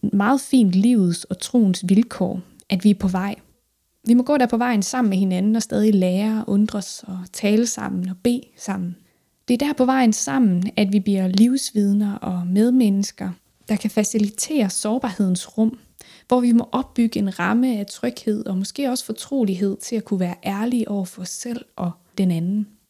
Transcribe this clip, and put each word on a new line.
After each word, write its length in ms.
meget 280
fint 300
livets 520
og 160
troens 480
vilkår, 540
at 140
vi 60
er 60
på 120
vej. 280
Vi 60
må 100
gå 140
der 80
på 120
vejen 260
sammen 260
med 80
hinanden 380
og 60
stadig 340
lære, 520
undres 600
og 100
tale 320
sammen 440
og 140
bede 180
sammen. 380
Det 60
er 140
der 60
på 120
vejen 280
sammen, 500
at 180
vi 60
bliver 280
livsvidner 880
og 320
medmennesker, 840
der 60
kan 140
facilitere 800
sårbarhedens 880
rum, 200
hvor 120
vi 120
må 200
opbygge 480
en 200
ramme 400
af 60
tryghed 600
og 120
måske 320
også 160
fortrolighed 720
til 180
at 100
kunne 140
være 160
ærlige 440
over 160
for 160
os 80
selv 360
og 160
den 140
anden. 360